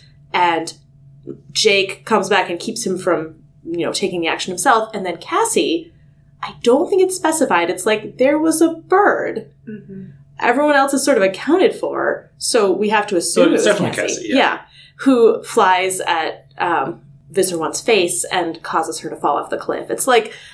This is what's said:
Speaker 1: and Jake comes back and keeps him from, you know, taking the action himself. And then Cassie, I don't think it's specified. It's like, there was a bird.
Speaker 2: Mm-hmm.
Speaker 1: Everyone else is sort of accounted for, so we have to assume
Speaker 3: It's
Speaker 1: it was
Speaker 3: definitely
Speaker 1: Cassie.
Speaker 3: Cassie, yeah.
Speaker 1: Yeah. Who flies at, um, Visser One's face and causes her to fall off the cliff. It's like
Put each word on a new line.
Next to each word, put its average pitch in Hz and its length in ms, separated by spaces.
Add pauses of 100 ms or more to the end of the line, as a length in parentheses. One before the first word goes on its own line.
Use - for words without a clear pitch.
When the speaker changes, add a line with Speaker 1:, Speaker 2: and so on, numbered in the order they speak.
(340)
Speaker 1:
and 170 400 (800)
Jake 196 540
comes 190 240
back 196 200
and 175 100
keeps - 260
him 185 120
from, 160 380 (280)
you 165 220
know, 117 80
taking 180 280
the 165 60
action 165 240
himself. 220 420
And 185 120
then 170 120
Cassie, 190 760 (480)
I - 200
don't 277 280
think 381 120
it's 370 140
specified. 208 540
It's 180 160
like, 214 320
there 285 200
was 320 240
a 330 140
bird. - 760 (160)
Speaker 2:
Mm-hmm. 196 380 (340)
Speaker 1:
Everyone 285 360
else 277 180
is 269 100
sort 269 140
of 196 60
accounted 262 500
for, 143 640
so 202 340
we 202 180
have - 180
to 196 80
assume 214 380
Speaker 3:
It's - 120
Speaker 1:
it 214 40
was - 80
Speaker 3:
definitely 123 180
Speaker 1:
Cassie. - 200
Speaker 3:
Cassie, - 140
yeah. 233 60
Speaker 1:
Yeah. 185 260 (380)
Who 240 440
flies 185 580
at, - 460 (100)
um, 143 440 (300)
Visser 180 260
One's 151 240
face 180 440
and 165 380
causes 160 360
her 160 100
to 151 80
fall 147 180
off - 140
the - 80
cliff. - 320
It's - 180
like 233 240 (220)